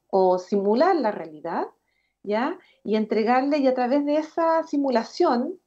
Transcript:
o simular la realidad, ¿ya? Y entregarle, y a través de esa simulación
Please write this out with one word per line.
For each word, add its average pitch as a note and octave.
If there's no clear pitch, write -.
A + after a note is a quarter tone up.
o F#3
simular G#3+
la A#3+
realidad, E3
¿ya? A#3
Y G#3+
entregarle, A#3+
y C4+
a B3+
través B3
de D4
esa D#4+
simulación C#4